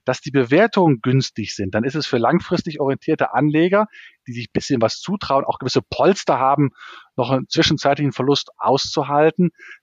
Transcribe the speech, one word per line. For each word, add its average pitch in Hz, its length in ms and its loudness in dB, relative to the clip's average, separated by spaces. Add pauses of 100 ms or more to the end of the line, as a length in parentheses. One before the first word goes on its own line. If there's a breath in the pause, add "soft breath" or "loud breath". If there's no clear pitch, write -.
dass 127 160 -2
die 143 80 -10
Bewertungen 139 720 2
günstig 127 520 -2
sind, 98 200 -6
dann 110 100 0
ist 131 100 -4
es 151 120 -4
für 135 100 -2
langfristig 147 640 -2
orientierte 139 540 -2
Anleger, 165 520 2 (400 loud breath)
die 123 60 -12
sich 120 140 -10
ein - 80 -18
bisschen - 260 -2
was 113 200 0
zutrauen, - 440 -2
auch - 140 -4
gewisse 127 240 -2
Polster 156 560 0
haben, 135 320 2 (460 loud breath)
noch 123 140 -2
einen 131 180 -2
zwischenzeitlichen 147 640 0
Verlust 135 440 0
auszuhalten, 147 920 0 (320 loud breath)